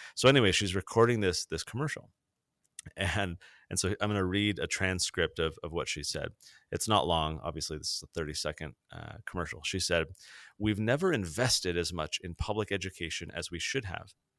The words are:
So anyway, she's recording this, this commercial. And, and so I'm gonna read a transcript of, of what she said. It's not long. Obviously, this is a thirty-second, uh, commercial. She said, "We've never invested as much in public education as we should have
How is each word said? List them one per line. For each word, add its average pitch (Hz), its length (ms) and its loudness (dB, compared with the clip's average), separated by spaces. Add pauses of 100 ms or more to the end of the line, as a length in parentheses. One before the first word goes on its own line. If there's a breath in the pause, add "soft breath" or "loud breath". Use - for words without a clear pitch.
(140 loud breath)
So - 140 4
anyway, 127 240 8
she's 92 240 2
recording 113 460 4
this, 90 240 0
this 82 180 -6
commercial. - 480 -6 (880)
And, 90 400 0 (320 loud breath)
and - 100 -2
so 98 220 2
I'm 104 80 2
gonna 101 160 2
read 101 340 2
a 82 80 -2
transcript 92 720 0
of, 80 240 0
of 78 80 -6
what 80 160 -2
she 73 160 -4
said. - 260 -4 (420 loud breath)
It's - 160 -2
not 104 200 4
long. 80 360 2
Obviously, 78 340 -6
this - 180 -6
is - 80 -8
a 76 40 -16
thirty-second, 76 680 -6 (180)
uh, - 340 -14
commercial. - 380 -6
She - 160 -2
said, 85 280 2 (520 loud breath)
"We've 104 200 2
never 151 340 2
invested 92 640 2
as 87 160 0
much 80 300 -4
in - 120 -8
public 104 360 -2
education 87 600 -4
as 82 180 -6
we 85 80 -6
should 131 260 -4
have 85 280 -10 (260)